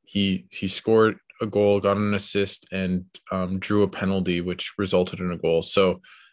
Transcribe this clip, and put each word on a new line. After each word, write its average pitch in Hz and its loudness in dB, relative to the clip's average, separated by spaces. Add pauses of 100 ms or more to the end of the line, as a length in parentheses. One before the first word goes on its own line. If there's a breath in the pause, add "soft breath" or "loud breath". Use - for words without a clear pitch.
he, 98 -2
he - -8
scored 110 2 (200)
a 117 -4
goal, 101 2
got 101 2
an 104 0
assist, 98 -4
and, 92 -2 (260)
um, 92 -4
drew 104 2
a 98 2
penalty, 95 -2
which 87 -6
resulted 92 0
in 90 -4
a 85 -6
goal. 82 2
So 92 2 (320 soft breath)